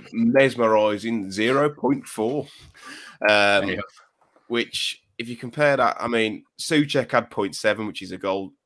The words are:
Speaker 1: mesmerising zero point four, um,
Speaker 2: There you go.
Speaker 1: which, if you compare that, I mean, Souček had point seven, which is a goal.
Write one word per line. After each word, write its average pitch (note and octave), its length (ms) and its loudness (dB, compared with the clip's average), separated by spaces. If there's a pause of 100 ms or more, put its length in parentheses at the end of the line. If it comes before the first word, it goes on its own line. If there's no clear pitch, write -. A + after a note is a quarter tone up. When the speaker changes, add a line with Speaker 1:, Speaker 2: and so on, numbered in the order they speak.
(140)
Speaker 1:
mesmerising A2+ 1160 2
zero B2+ 380 0
point C#3 360 -2
four, B2 380 -4 (800)
um, G#2+ 60 2
Speaker 2:
There G2+ 380 4
you F#2 120 -4
go. G2 40 -8 (680)
Speaker 1:
which, - 540 -6 (160)
if A#2 120 -8
you A#2+ 60 -12
compare C#3 420 0
that, A#2+ 220 2
I A#2 80 -4
mean, A2+ 360 0 (160)
Souček D3 520 0
had A#2 180 0
point G2 260 -4
seven, G#2+ 320 0
which F#2+ 140 -12
is F#2 100 -14
a F#2 60 -8
goal. F#2+ 360 -6 (120)